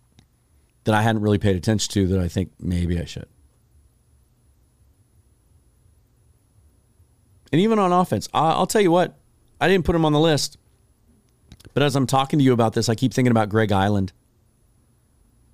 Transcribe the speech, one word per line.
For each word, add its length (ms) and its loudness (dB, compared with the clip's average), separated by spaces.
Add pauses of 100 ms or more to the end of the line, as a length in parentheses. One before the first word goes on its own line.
(840)
that 100 0
I 80 0
hadn't 180 0
really 160 2
paid 180 0
attention 380 -2
to 140 2
that 120 0
I 80 -2
think 320 -4
maybe 400 -4
I 60 -8
should. 220 -14 (4000)
And 100 2
even 160 2
on 140 2
offense, 420 0
I, 200 0
I'll 140 0
tell 140 0
you 100 4
what, 280 0 (420)
I 60 0
didn't 180 2
put 100 0
him 100 2
on 80 2
the 60 2
list. 380 0 (1160)
But 80 0
as 120 0
I'm 120 0
talking 320 0
to 60 4
you 80 4
about 200 0
this, 160 -2
I 60 0
keep 180 -4
thinking 180 2
about 180 2
Greg 220 0
Island. 420 0 (1400)